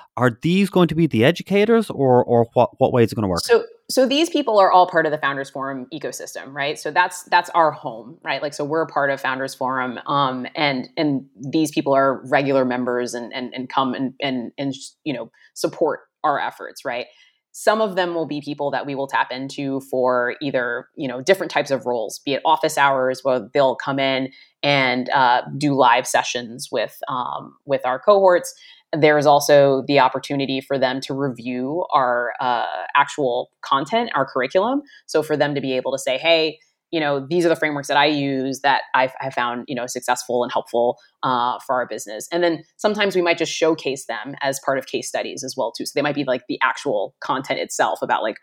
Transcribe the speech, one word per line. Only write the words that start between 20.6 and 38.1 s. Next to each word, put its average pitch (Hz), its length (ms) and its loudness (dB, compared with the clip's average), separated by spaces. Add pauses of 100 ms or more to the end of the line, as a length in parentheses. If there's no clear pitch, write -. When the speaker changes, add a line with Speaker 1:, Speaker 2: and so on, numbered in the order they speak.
Speaker 2:
you 147 120 -6
know, 123 140 -8
different 180 280 0
types 147 200 -2
of 131 160 -4
roles, 120 320 -4
be 139 160 -4
it - 100 -4
office 156 320 0
hours 135 460 2
where 127 320 0
they'll 135 220 4
come 139 220 -4
in 131 320 0 (320)
and, 127 480 2
uh, 127 320 4 (140)
do 143 180 0
live 127 320 4
sessions 120 680 -4
with, 113 260 -4 (100)
um, 127 460 -6 (100)
with 135 220 -2
our 127 120 0
cohorts. 185 540 4 (400)
There 151 240 6
is 147 100 4
also 143 640 6
the 143 120 6
opportunity 135 600 0
for 139 180 -4
them 127 240 0
to 143 120 -8
review 127 800 -6
our, 123 460 0
uh, 123 260 0 (280)
actual 143 560 0 (120)
content, 156 520 0
our 165 120 2
curriculum. 196 560 0 (240)
So 156 160 0
for 151 140 -2
them 143 180 0
to 139 60 -2
be 131 160 -2
able 127 160 -2
to 135 60 -2
say, 131 200 -2
"Hey, 160 400 2 (340)
you 165 80 0
know, 143 280 -2
these 170 160 2
are 170 40 4
the 160 80 2
frameworks 147 320 -4
that 143 80 2
I 147 100 4
use 139 540 -2